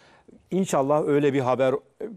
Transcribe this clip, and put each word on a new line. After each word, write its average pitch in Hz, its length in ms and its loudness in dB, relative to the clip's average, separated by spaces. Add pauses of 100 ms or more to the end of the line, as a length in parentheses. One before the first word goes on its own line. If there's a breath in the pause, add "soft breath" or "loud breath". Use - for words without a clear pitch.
(500 soft breath)
İnşallah 156 560 0
öyle 147 260 2
bir 139 80 0
haber, 127 320 0 (440)